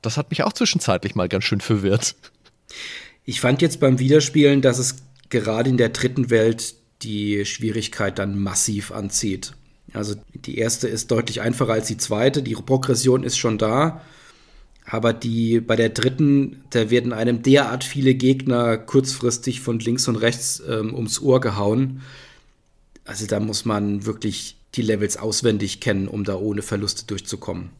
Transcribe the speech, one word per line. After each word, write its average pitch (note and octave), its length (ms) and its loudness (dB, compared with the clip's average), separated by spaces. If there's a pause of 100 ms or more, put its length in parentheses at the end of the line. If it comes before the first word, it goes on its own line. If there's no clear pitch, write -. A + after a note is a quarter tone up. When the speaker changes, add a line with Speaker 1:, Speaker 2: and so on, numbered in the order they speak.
Speaker 1:
Das C3+ 140 -2
hat D3 120 -6
mich - 120 -2
auch G#3 100 -2
zwischenzeitlich - 600 0
mal F2+ 140 0
ganz F#2+ 160 -2
schön G#2 180 -2
verwirrt. G2+ 520 0 (1080)
Speaker 2:
Ich - 160 -6
fand B2+ 220 2
jetzt C#3+ 180 0
beim C3 180 4
Wiederspielen, C#3+ 640 6
dass B2+ 180 4
es - 180 -2 (340)
gerade A2+ 400 0
in B2+ 80 2
der A#2 100 4
dritten B2+ 400 -2
Welt A#2 460 2 (260)
die G#2 460 -2
Schwierigkeit G#2+ 720 -4
dann G2 200 -2
massiv G2 540 -2
anzieht. G2+ 640 -6 (400)
Also G#2 200 -6 (200)
die - 240 -10
erste A2+ 300 -2
ist G#2+ 220 -6
deutlich A2+ 300 0
einfacher A2+ 320 -2
als A2 140 0
die A2 100 -4
zweite, C3 460 0
die A2+ 120 -4
Progression C3 680 2
ist B2 140 -2
schon A2+ 180 0
da. B2+ 460 0 (840)
Aber A2+ 280 0
die, A#2 460 0
bei A#2 160 0
der A2+ 120 4
dritten, C#3 800 2
da A2 220 0
werden A#2+ 240 2
einem A#2 280 0
derart C3 420 4
viele C3+ 300 2
Gegner B2+ 640 2
kurzfristig B2+ 840 0
von A#2 160 -2
links A#2 300 -2
und A2+ 80 0
rechts, A#2 520 -2
ähm, A2 260 -4
ums A#2 280 -4
Ohr B2+ 180 4
gehauen. A#2 640 0 (1040)
Also G#2 200 -10
da G#2 140 -2
muss G#2+ 240 -4
man G#2 400 -2
wirklich - 540 -6 (160)
die B2+ 80 -2
Levels G#2 340 0
auswendig G#2+ 640 -2
kennen, G2 280 0
um G#2 160 -6
da G2 100 -2
ohne G2+ 260 -2
Verluste G2+ 460 -6
durchzukommen. F#2 720 -8